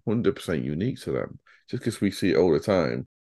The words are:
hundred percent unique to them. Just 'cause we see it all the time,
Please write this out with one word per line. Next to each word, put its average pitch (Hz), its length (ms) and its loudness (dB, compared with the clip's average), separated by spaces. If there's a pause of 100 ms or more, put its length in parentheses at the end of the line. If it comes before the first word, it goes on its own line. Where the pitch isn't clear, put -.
hundred 107 300 2
percent 73 280 -2
unique 78 380 -4
to 76 100 -6
them. 58 260 -6 (300)
Just - 140 -6
'cause - 180 -4
we 101 100 2
see 95 200 0
it - 60 4
all 87 160 6
the 71 80 4
time, 76 460 0 (320)